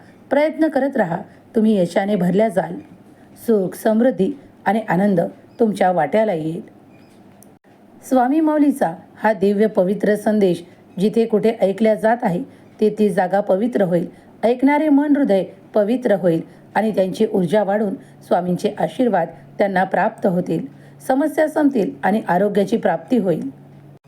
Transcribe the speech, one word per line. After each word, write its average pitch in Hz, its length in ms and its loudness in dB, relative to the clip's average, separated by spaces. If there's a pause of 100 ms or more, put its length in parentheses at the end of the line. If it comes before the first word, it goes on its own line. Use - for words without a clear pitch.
(300)
प्रयत्न 302 380 0
करत 277 300 -2
राहा. 175 200 -2 (380)
तुम्ही 220 240 2
यशाने 196 360 0
भरल्या 185 340 0
जाल. 170 260 -4 (600)
सुख, 202 400 -2
समृद्धी 220 560 0 (340)
आणि 208 140 0
आनंद 180 420 0 (380)
तुमच्या 190 320 0
वाट्याला 180 420 0
येईल. 160 280 -6 (1500)
स्वामी 262 300 2
माऊलीचा 294 560 2 (280)
हा 220 100 2
दिव्य 202 340 2
पवित्र 208 480 0
संदेश 208 480 0 (360)
जिथे 220 260 2
कुठे 220 360 0
ऐकल्या 202 340 2
जात 220 280 0
आहे, 202 200 -2 (380)
ते 208 180 2
ती 208 100 2
जागा 185 300 0
पवित्र 202 420 0
होईल. 175 260 0 (360)
ऐकणारे 277 460 2
मन, 285 280 4
हृदय 196 260 2 (300)
पवित्र 220 420 0
होईल 165 260 0 (340)
आणि 214 160 0
त्यांची 190 420 0
ऊर्जा 196 300 0
वाढून 202 320 -2
स्वामींचे 180 840 -4
आशीर्वाद 185 480 0 (300)
त्यांना 196 260 0
प्राप्त 202 440 -2
होतील. 175 380 -2 (420)
समस्या 302 400 0
संपतील 277 440 0 (120)
आणि 196 240 0
आरोग्याची 196 500 0
प्राप्ती 185 400 -2
होईल. 190 320 -2 (580)